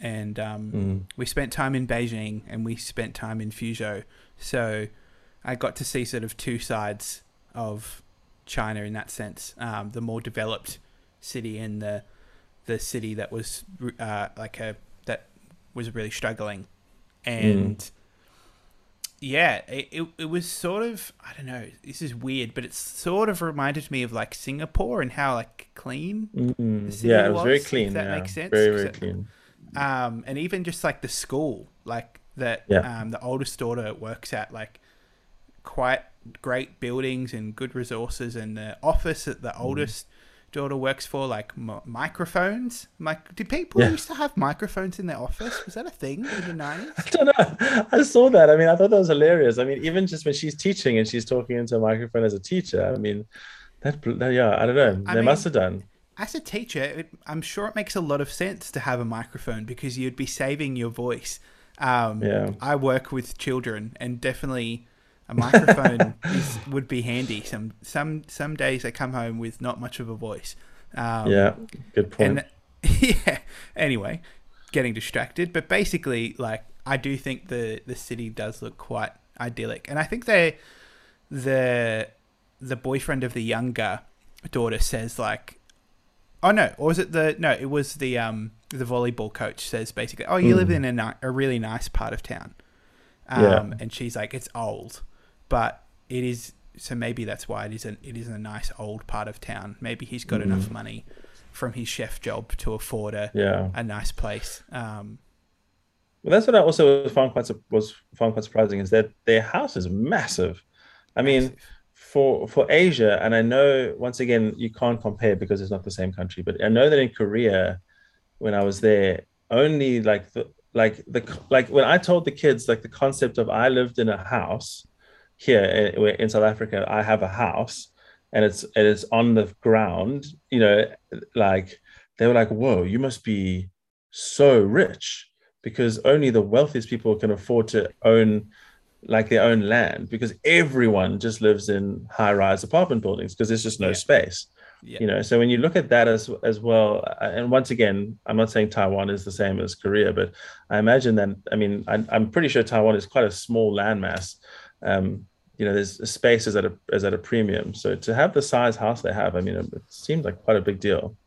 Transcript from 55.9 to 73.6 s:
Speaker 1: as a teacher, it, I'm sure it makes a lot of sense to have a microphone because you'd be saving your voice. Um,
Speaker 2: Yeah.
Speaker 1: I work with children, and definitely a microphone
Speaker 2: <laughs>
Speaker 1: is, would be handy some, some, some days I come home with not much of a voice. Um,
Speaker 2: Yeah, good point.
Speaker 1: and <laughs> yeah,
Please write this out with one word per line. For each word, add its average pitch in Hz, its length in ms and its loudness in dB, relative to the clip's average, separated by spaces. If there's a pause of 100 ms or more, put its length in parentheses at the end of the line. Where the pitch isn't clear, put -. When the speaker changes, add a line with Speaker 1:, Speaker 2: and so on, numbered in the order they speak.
Speaker 1:
as 208 160 -10
a 320 60 -8
teacher, 208 420 -8
it, 147 280 -8 (160)
I'm 156 160 -8
sure 202 260 -8
it - 60 -12
makes - 220 -8
a 196 40 -2
lot 147 200 -2
of 143 120 -6
sense 185 400 -8
to 135 80 -8
have 123 200 -4
a 120 40 -4
microphone 113 600 -8
because 123 340 -10
you'd 127 180 -6
be 135 100 -6
saving 139 500 -4
your 117 140 -4
voice. 120 500 -8 (380)
Um, 117 440 0
Speaker 2:
Yeah. 104 280 0 (100)
Speaker 1:
I 143 160 0
work 131 360 0
with 131 260 -8
children, 117 640 -6
and 123 200 -8
definitely 123 640 -6 (420)
a 117 60 -10
microphone 120 880 6
Speaker 2:
<laughs> 165 60 -6
Speaker 1:
is, 156 380 -2
would 139 220 -4
be 123 140 -4
handy 120 400 -4
some, 110 300 -10 (100)
some, 156 440 -6
some 151 300 -8
days 135 280 -2
I 120 60 -6
come 127 220 -6
home 117 260 -6
with 113 220 -10
not 123 200 -6
much 120 200 -10
of 117 80 -10
a 113 60 -10
voice. 110 420 -12 (380)
Um, 113 360 -2
Speaker 2:
Yeah, 98 240 6 (400)
good 101 160 0
point. 135 300 2
Speaker 1:
and - 40 -12 (380)
<laughs> - 180 6
yeah, - 380 2 (380)